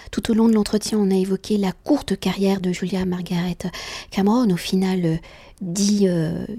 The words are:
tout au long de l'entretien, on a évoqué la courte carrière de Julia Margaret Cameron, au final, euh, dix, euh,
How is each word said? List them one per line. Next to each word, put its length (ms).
tout 180
au 60
long 140
de 40
l'entretien, 460
on 100
a 60
évoqué 420
la 140
courte 480
carrière 400
de 140
Julia 320
Margaret 520
Cameron, 400
au 60
final, 480
euh, 100
dix, 460
euh, 380